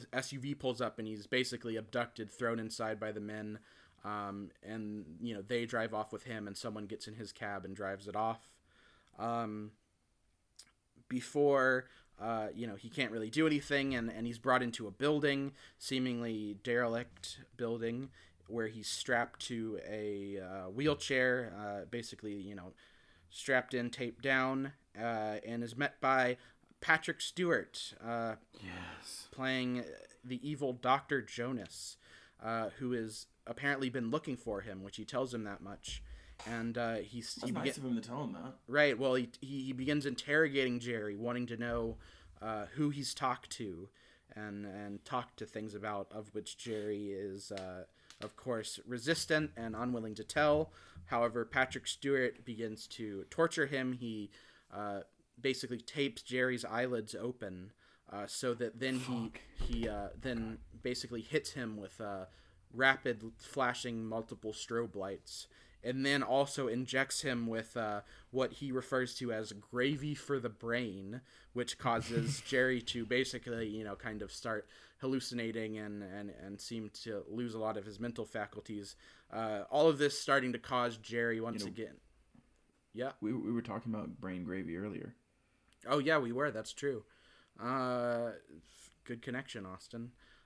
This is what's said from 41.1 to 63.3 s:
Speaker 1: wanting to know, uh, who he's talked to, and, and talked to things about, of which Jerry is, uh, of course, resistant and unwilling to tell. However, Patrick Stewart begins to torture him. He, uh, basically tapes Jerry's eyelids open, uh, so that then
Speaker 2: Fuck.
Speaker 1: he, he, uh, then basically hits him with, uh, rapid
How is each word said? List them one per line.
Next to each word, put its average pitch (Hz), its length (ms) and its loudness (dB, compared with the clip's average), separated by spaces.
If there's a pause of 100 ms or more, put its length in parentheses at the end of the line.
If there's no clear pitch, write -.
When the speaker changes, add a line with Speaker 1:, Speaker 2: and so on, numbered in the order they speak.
Speaker 1:
wanting 120 300 0
to 117 100 -4
know, 117 400 0 (460)
uh, 107 320 -2
who 147 160 2
he's 139 240 -4
talked 127 380 0
to, 98 360 -6 (460)
and, 104 320 -6
and 101 380 -8
talked 120 340 -4
to 107 80 -6
things 107 280 -6
about, 101 380 -4
of 104 220 -10
which - 240 -6
Jerry 104 540 -2
is, 98 400 -4
uh, 92 320 -6 (360)
of 107 160 -8
course, 117 500 -4
resistant 151 720 2
and 113 200 -4
unwilling 113 400 -2
to 107 80 -8
tell. 151 480 4 (340)
However, 120 380 2
Patrick 131 420 2
Stewart 131 580 2
begins 110 440 -6
to 101 420 -6
torture 165 360 4
him. 131 260 0
He, 110 380 -4 (420)
uh, 101 280 -4 (400)
basically 123 380 -2
tapes - 440 0
Jerry's 127 420 2
eyelids 117 500 0
open, 98 580 -6 (400)
uh, 101 140 -4
so 123 280 0
that 117 260 -4
then 131 180 0
Speaker 2:
Fuck. 120 420 -2 (260)
Speaker 1:
he, 117 140 2
he, 113 80 2
uh, 104 200 -2 (120)
then 113 380 -2 (240)
basically 120 400 -2
hits 147 300 0
him 117 240 -4
with, 101 240 -10
uh, 101 240 -4 (480)
rapid 127 500 4 (160)